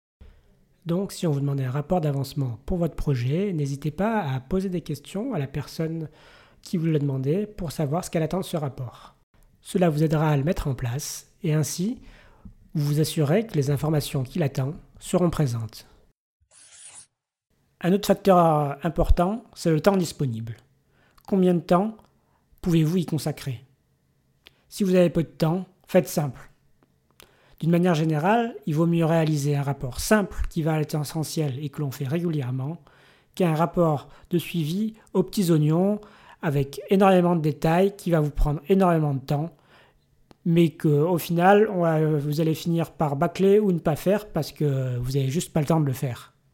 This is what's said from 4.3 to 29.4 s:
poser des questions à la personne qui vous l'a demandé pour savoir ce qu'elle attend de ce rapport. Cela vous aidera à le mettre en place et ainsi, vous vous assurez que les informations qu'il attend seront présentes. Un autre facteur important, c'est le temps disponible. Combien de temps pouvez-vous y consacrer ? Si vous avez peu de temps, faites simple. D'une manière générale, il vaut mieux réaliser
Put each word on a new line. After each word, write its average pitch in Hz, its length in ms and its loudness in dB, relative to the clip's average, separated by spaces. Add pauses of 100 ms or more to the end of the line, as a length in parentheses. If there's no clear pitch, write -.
poser 190 300 -4
des 175 120 -4
questions 202 540 -8
à - 20 -2
la 139 80 -4
personne 160 640 -8 (540)
qui - 140 -6
vous 160 100 0
l'a 156 100 2
demandé 139 480 -2
pour 185 260 -10
savoir 160 320 -4
ce - 60 -14
qu'elle 165 140 -2
attend 175 160 -2
de 190 40 -4
ce - 140 -6
rapport. 131 560 -10 (480)
Cela 180 300 2
vous 147 100 0
aidera 156 300 2
à 147 60 4
le 135 60 0
mettre - 240 -2
en 135 60 -2
place - 580 -8 (120)
et 151 100 0
ainsi, 180 480 -2 (720)
vous 147 120 0
vous 147 140 0
assurez 156 460 0
que - 80 -14
les 143 160 0
informations 147 540 -2
qu'il 175 180 -6
attend 139 320 -2 (240)
seront 175 320 0
présentes. 117 560 -4 (2000)
Un 175 120 2
autre 202 140 0
facteur 165 760 4
important, 175 600 2 (100)
c'est - 160 -2
le 156 100 2
temps 202 160 4
disponible. 117 600 -4 (720)
Combien 180 260 4
de 175 60 2
temps 202 380 0 (640)
pouvez-vous 165 380 2
y 165 80 -2
consacrer ? 143 580 -6 (1040)
Si - 160 -4
vous 185 120 2
avez 175 140 6
peu 170 140 0
de - 60 -6
temps, 175 360 -2 (220)
faites 185 220 4
simple. - 400 -6 (1120)
D'une 156 80 0
manière 170 260 4
générale, 165 600 0 (100)
il 151 100 -2
vaut 170 120 2
mieux 170 180 2
réaliser 156 500 0